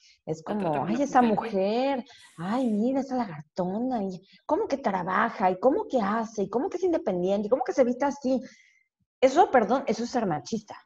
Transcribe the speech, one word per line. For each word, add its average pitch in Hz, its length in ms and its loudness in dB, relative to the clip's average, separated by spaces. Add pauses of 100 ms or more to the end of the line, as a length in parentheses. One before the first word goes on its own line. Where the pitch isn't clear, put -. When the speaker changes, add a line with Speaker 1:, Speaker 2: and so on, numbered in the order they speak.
(260)
Speaker 1:
es 160 200 -8
Speaker 2:
La - 80 -6
trata 214 60 -2
Speaker 1:
como, 175 140 0
Speaker 2:
como 139 140 -2
Speaker 1:
"Ay, 208 80 0
Speaker 2:
una 277 100 0
Speaker 1:
esa 277 160 2
Speaker 2:
puta. 240 120 6
Speaker 1:
mujer, 226 720 0 (340)
ay, 226 340 -2
mira 240 280 0
esa 262 160 -6
lagartona, 208 880 -4
y 185 160 -6 (260)
cómo 381 220 0
que - 100 0
trabaja, 190 760 0
y 185 80 -4
cómo 311 280 2
que 254 140 0
hace, 214 420 -2
y 185 60 -4
cómo 294 200 -2
que 370 80 -8
es 349 60 -4
independiente, 202 640 0
y - 20 -4
cómo 285 140 2
que 370 100 -4
se 269 120 4
viste 247 200 -2
así". 262 360 0 (800)
Eso, 277 280 6
perdón, 233 380 4
eso 220 160 -2
es 240 60 -6
ser 233 160 -2
machista. 175 500 -4 (100)